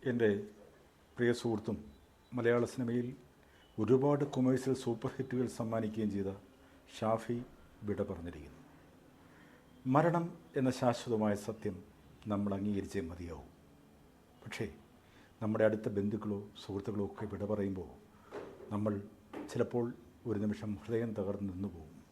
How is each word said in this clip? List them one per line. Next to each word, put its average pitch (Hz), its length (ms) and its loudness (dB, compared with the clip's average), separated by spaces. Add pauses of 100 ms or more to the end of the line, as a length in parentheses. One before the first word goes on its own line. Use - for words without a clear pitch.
(100)
എൻ്റെ 117 180 4 (880)
പ്രിയ 120 140 4 (100)
സുഹൃത്തും 107 380 0 (600)
മലയാള 117 360 4
സിനിമയിൽ 120 340 0 (720)
ഒരുപാട് 135 420 6 (120)
കൊമേഴ്സ്യൽ 127 480 4
സൂപ്പർ 120 320 -2
ഹിറ്റുകൾ 123 400 0
സമ്മാനിക്കുകയും 110 580 0
ചെയ്ത 98 180 0 (680)
ഷാഫി 113 380 0 (520)
വിട 98 120 0 (100)
പറഞ്ഞിരിക്കുന്നു. 82 520 -10 (1300)
മരണം 170 300 6 (340)
എന്ന 131 200 2
ശാശ്വതമായ 113 540 2 (140)
സത്യം 104 280 -6 (580)
നമ്മൾ 101 240 0
അംഗീകരിച്ചേ 98 520 -2
മതിയാവൂ. 85 340 -10 (1040)
പക്ഷേ 110 220 -6 (760)
നമ്മുടെ 110 280 4
അടുത്ത 107 280 0
ബന്ധുക്കളോ 104 420 0 (240)
സുഹൃത്തുക്കളോ 101 460 -2
ഒക്കെ - 240 -8
വിട 98 180 -4
പറയുമ്പോൾ 98 400 -2 (840)
നമ്മൾ 104 200 0 (560)
ചിലപ്പോൾ 120 340 0 (440)
ഒരു 104 160 0
നിമിഷം 107 280 -2 (120)
ഹൃദയം 113 340 0
തകർന്ന് 98 340 -2
നിന്നു 92 220 -4
പോകും. - 240 -16 (120)